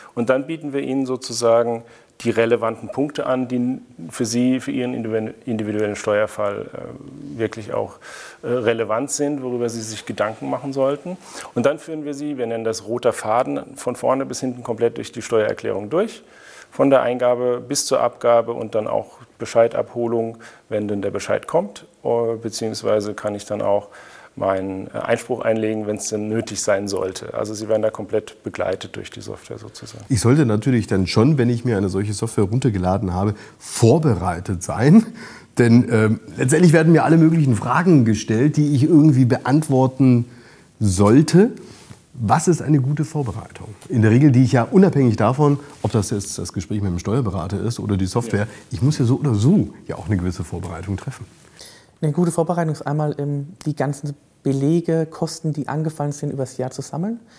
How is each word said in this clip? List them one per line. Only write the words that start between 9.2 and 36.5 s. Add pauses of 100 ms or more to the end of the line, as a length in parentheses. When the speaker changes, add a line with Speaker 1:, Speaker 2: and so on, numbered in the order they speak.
Speaker 1:
worüber
Sie
sich
Gedanken
machen
sollten. (380)
Und
dann
führen
wir
Sie,
wir
nennen
das
roter
Faden,
von
vorne
bis
hinten
komplett
durch
die
Steuererklärung
durch. (460)
Von
der
Eingabe
bis
zur
Abgabe
und
dann
auch (200)
Bescheidabholung, (300)
wenn
denn
der
Bescheid
kommt, (160)
äh,
beziehungsweise
kann
ich
dann
auch (500)
meinen,
äh,
Einspruch
einlegen,
wenn's
denn
nötig
sein
sollte.
Also
Sie
werden
da
komplett
begleitet
durch
die
Software
sozusagen.
Speaker 2:
Ich
sollte
natürlich
dann
schon,
wenn
ich
mir
eine
solche
Software
runtergeladen
habe, (240)
vorbereitet
sein. (520)
Denn,
ähm, (160)
letztendlich